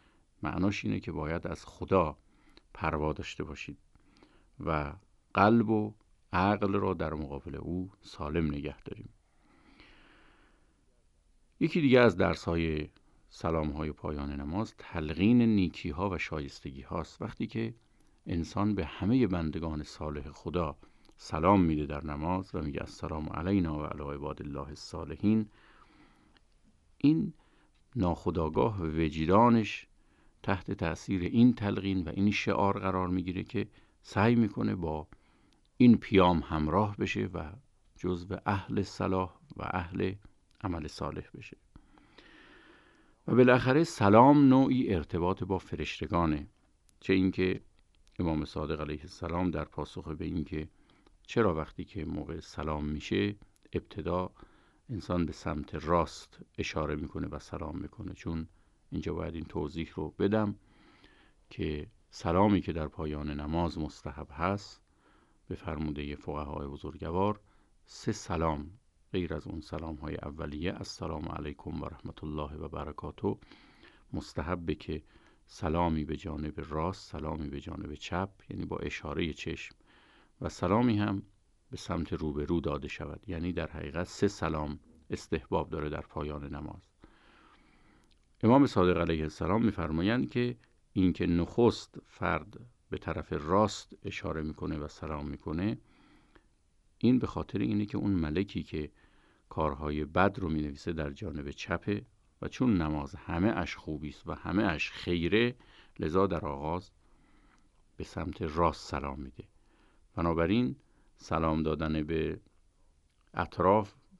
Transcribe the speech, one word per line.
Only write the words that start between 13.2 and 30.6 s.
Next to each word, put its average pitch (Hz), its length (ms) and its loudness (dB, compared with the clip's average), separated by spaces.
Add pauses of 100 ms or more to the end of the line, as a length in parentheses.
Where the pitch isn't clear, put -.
سلام‌های 78 640 -2
پایان 71 480 -6
نماز 85 380 -6
تلقین 87 640 2
نیکی‌ها 95 680 2
و 82 80 -4
شایستگی 69 640 -8
هاست. 85 400 -8
وقتی - 240 -8
که 113 280 -6 (560)
انسان 98 440 0
به 90 100 0
همهٔ 110 420 2
بندگان 80 560 -2
صالح 73 480 -8
خدا 82 460 -4 (400)
سلام 90 440 4
می‌ده 78 260 4
در 73 180 -6
نماز 80 500 -4
و 85 80 -4
میگه 71 180 -6
«السلام 78 480 -6
علینا 85 500 0
و 76 40 -4
علی 73 320 -6
عباد 71 280 -8
الله 71 260 -8
الصالحین»، 85 800 -2 (1500)
این 160 340 6 (640)
ناخودآگاه 90 840 2
وجدانش 82 1040 4 (560)
تحت 98 280 -2